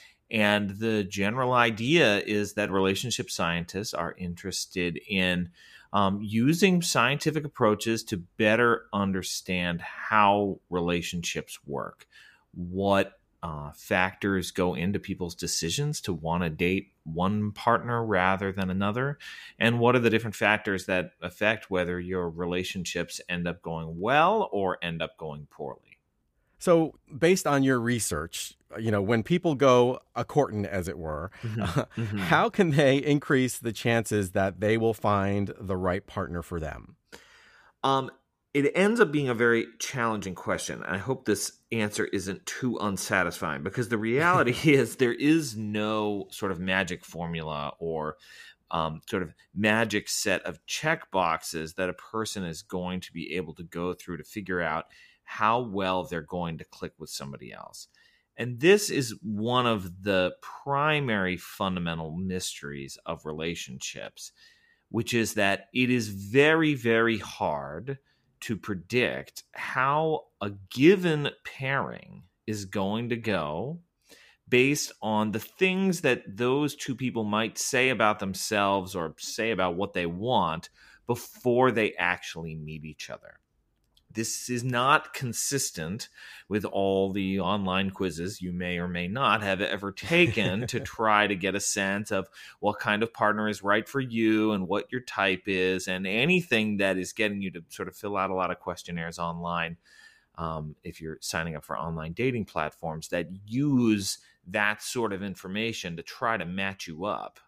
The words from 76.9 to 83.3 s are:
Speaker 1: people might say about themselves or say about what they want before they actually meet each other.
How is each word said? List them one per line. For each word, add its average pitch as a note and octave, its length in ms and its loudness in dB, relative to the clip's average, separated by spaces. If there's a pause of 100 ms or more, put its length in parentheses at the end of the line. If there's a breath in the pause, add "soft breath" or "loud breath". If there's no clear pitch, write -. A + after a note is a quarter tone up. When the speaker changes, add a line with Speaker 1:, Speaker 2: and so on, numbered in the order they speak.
Speaker 1:
people A2+ 280 -2
might G#2+ 360 -2
say B2+ 300 2
about G#2+ 280 4
themselves G2 800 0
or D#2+ 240 -4
say A2+ 320 -4
about F2+ 240 0
what G2 180 -4
they F2 140 0
want F2 640 0 (360 soft breath)
before B2 640 2
they G#2+ 220 2
actually E2+ 640 -4
meet D#2 280 -12
each D#2 280 -12
other. - 240 -16 (760)